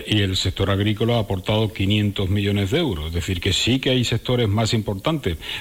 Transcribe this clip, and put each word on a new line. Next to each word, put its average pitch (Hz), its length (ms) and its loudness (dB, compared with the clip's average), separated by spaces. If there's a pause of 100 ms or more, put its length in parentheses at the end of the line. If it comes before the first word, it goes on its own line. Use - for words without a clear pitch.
(140)
y 104 60 4
el 98 160 0
sector 98 340 0
agrícola 107 460 2
ha 113 40 2
aportado 104 520 0
quinientos 101 560 0
millones 101 420 2
de 147 100 2
euros. 85 260 -2
Es 82 80 -6
decir, 87 260 -2
que 95 140 0
sí 127 260 2
que 143 80 -2
hay 127 160 2
sectores 120 420 0
más 107 280 2
importantes, 107 640 -2 (220)